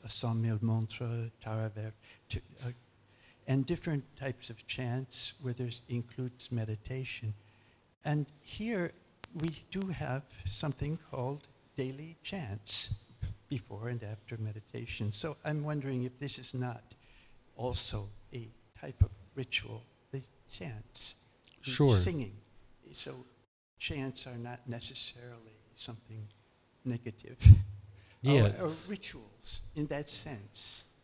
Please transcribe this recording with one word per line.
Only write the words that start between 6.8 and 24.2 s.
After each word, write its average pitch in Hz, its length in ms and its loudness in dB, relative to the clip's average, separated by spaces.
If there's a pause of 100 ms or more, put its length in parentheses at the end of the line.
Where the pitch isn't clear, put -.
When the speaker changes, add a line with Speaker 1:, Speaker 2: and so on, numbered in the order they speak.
Speaker 1:
And 151 200 2 (160)
here 214 500 -4 (440)
we 165 140 -2 (220)
do 190 160 -4
have 139 360 -4 (220)
something 147 520 -4 (140)
called 135 360 -6 (280)
daily 143 480 -6
chants - 680 -4 (560)
before 107 400 -6
and 120 140 -4
after 107 340 -10
meditation. 110 760 -6
So - 220 -8 (100)
I'm 151 180 -2
wondering 139 400 -2
if 127 160 -8
this 143 200 -6
is - 140 -10
not 123 300 -6 (720)
also 110 520 -4 (260)
a 117 140 -10 (320)
type 143 240 -2
of - 60 6 (260)
ritual, 113 480 -6 (280)
the 135 100 -6 (280)
chants, - 680 -10 (480)
the 131 80 -4
Speaker 2:
Sure. 127 260 8
Speaker 1:
singing. 101 380 2 (560)
So 131 340 -12 (540)
chants 135 480 -6